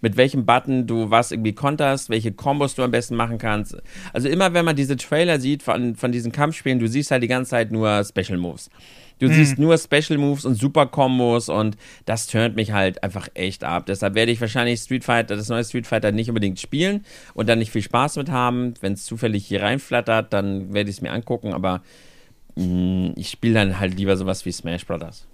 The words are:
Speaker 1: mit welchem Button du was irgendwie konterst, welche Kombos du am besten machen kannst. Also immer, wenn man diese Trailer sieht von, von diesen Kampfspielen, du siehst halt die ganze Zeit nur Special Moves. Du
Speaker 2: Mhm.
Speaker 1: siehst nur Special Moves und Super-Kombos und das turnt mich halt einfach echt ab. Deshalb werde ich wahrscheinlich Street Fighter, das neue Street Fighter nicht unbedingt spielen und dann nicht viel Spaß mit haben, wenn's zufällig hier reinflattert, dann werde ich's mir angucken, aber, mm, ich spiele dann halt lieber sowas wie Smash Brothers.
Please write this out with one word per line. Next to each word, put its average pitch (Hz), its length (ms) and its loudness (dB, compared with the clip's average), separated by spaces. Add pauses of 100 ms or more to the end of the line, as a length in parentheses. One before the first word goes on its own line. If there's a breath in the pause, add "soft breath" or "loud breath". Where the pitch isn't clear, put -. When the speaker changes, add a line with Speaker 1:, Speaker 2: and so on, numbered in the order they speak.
Speaker 1:
mit 107 140 0
welchem 127 300 4
Button 127 400 2
du 113 240 -2
was 113 220 4
irgendwie 107 220 -2
konterst, 143 560 -2
welche 113 220 0
Kombos 143 440 0
du 127 80 0
am 123 80 0
besten 120 240 -2
machen 113 220 -2
kannst. 107 380 -2 (360 loud breath)
Also 127 160 0
immer, 175 260 2
wenn 175 120 4
man 160 100 2
diese 139 200 0
Trailer 156 440 0
sieht 139 240 -2
von, 120 320 0
von 123 160 -2
diesen 120 200 -2
Kampfspielen, 143 460 0
du 113 80 2
siehst 131 240 0
halt 131 140 2
die - 40 -2
ganze 127 220 -2
Zeit 113 220 0
nur 107 320 2
Special 95 340 -4
Moves. 87 320 -8 (480 loud breath)
Du 131 100 4
Speaker 2:
Mhm. 156 40 6
Speaker 1:
siehst 147 260 6
nur 160 200 6
Special 151 400 0
Moves 143 260 0
und 127 120 2
Super-Kombos 127 920 2
und 107 300 0 (260 loud breath)
das 110 220 -2
turnt 113 300 0
mich 110 160 -2
halt 95 300 2
einfach 95 300 -6
echt - 320 -6
ab. 85 220 -2
Deshalb 98 280 -2
werde 113 160 4
ich 117 120 0
wahrscheinlich 120 380 0
Street 131 240 -4
Fighter, 117 320 0
das 104 120 -6
neue 117 160 -2
Street 120 220 -6
Fighter 110 260 0
nicht 113 160 -2
unbedingt 104 320 -2
spielen 196 460 -2 (260 loud breath)
und 110 160 -2
dann 117 100 4
nicht 110 120 -2
viel 110 100 -2
Spaß 123 360 0
mit 143 140 -6
haben, 123 520 0
wenn's 98 240 -4
zufällig 110 400 -2
hier 98 160 -2
reinflattert, 113 720 0
dann 98 400 -2
werde 104 160 0
ich's 98 100 -10
mir - 120 -6
angucken, 113 420 -6
aber, 90 260 -2 (760 soft breath)
mm, 92 600 0
ich - 140 -10
spiele 113 240 0
dann 98 260 2
halt 92 160 -2
lieber 98 220 2
sowas 95 260 -4
wie 87 80 -6
Smash 87 320 -6
Brothers. - 500 -10